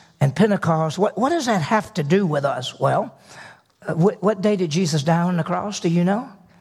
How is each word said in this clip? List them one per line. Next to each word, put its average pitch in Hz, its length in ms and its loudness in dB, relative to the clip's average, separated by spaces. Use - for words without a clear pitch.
and 139 140 2
Pentecost, 165 640 0
what, 202 180 0
what 247 140 0
does 330 160 -2
that 208 160 0
have 214 320 -2
to 165 80 -2
do 180 240 2
with 147 180 0
us?" 127 340 -4
Well, 135 380 0
uh, 160 80 -4
wh-, 185 280 2
what 196 200 0
day 208 140 2
did 175 140 -2
Jesus 156 320 0
die 165 200 2
on 180 140 0
the 160 80 0
cross? 180 360 -6
Do 180 80 -2
you 175 160 2
know? 214 240 0